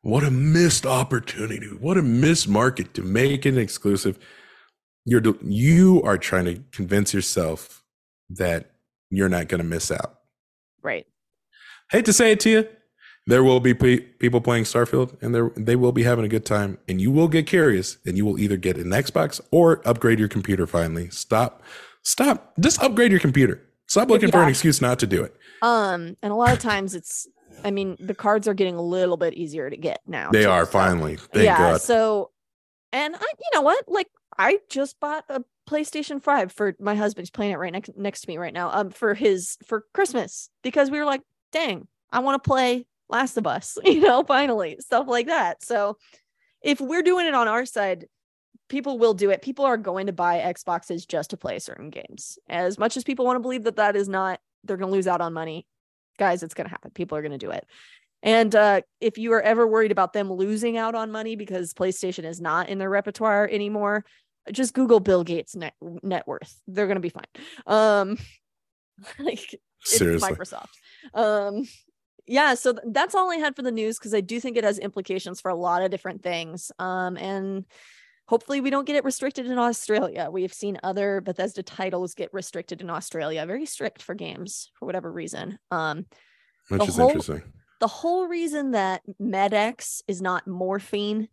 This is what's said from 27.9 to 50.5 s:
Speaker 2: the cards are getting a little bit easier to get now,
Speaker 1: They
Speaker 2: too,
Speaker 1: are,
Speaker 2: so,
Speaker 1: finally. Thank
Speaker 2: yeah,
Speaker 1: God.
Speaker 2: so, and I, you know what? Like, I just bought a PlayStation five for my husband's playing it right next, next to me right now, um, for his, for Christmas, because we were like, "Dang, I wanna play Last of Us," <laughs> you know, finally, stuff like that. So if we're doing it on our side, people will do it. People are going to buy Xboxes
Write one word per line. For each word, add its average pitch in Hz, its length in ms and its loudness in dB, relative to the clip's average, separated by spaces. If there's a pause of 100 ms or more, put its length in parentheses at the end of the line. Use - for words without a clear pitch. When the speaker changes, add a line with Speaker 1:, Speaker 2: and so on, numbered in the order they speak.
Speaker 2:
the 190 140 -8
cards 214 340 0
are 208 60 0
getting 185 200 0
a 170 80 -6
little 180 340 0
bit 170 180 -2
easier 151 360 -8
to - 60 -12
get 151 300 -6
now, 92 240 -8
Speaker 1:
They 107 140 4
Speaker 2:
too, 101 60 6
Speaker 1:
are, 87 160 4
Speaker 2:
so, - 40 -12
Speaker 1:
finally. 87 460 2
Thank - 280 2
Speaker 2:
yeah, 190 120 6 (160)
Speaker 1:
God. - 80 2
Speaker 2:
so, 220 500 0 (600)
and 294 220 -4
I, 349 40 -18 (200)
you 679 160 -8
know 302 80 4
what? 359 240 2
Like, 381 220 -2 (280)
I 285 220 2 (100)
just 277 320 -6
bought 302 280 -6
a 269 160 -6 (260)
PlayStation 302 500 -6
five 240 320 0
for 202 280 -4
my 202 160 -2
husband's 202 340 -4
playing 202 220 -6
it 160 60 -6
right 170 140 -6
next, 190 240 -12
next 202 260 -8
to - 60 -14
me 165 80 -10
right 170 160 -10
now, 175 200 -6
um, 196 180 -2
for 214 240 -2
his, 202 500 0
for 220 200 -6 (100)
Christmas, 254 560 -4 (140)
because 269 260 2
we 294 80 -4
were 294 60 -4
like, 277 180 -2 (300)
"Dang, 302 340 -4 (240)
I - 80 -2
wanna 269 220 0
play 247 440 0 (240)
Last 247 300 -2
of 208 80 -4
Us," - 340 -6
<laughs> - 40 -16
you 339 160 6
know, 294 240 6
finally, 247 560 0
stuff - 260 0
like 240 220 0
that. 240 360 -2
So 208 320 -2 (680)
if 285 180 0
we're 302 220 -2
doing 359 240 2
it 302 80 -2
on 240 120 2
our 226 180 0
side, 190 420 -4 (600)
people 262 300 -6
will 226 160 4
do 196 160 2
it. 190 100 2
People 277 260 -4
are 247 100 2
going 190 300 -6
to 202 60 -6
buy 175 260 0
Xboxes 175 680 -6